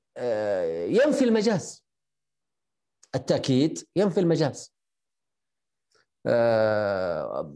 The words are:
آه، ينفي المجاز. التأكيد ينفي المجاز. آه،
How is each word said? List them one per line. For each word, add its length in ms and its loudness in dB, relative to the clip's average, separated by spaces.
آه، 680 -2
ينفي 400 2
المجاز. 600 0
التأكيد 840 0
ينفي 240 0
المجاز. 560 0
آه، 1120 0